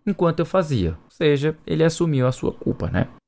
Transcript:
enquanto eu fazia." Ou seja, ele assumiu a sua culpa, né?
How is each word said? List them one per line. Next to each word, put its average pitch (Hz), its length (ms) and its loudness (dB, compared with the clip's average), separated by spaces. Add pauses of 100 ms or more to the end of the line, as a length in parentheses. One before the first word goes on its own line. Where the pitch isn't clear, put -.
enquanto 170 340 0
eu 160 60 0
fazia." 131 580 0
Ou - 120 -20
seja, 151 400 0 (100)
ele 156 160 0
assumiu 160 440 2
a 127 60 2
sua - 200 -4
culpa, - 380 -4
né? 90 180 0 (200)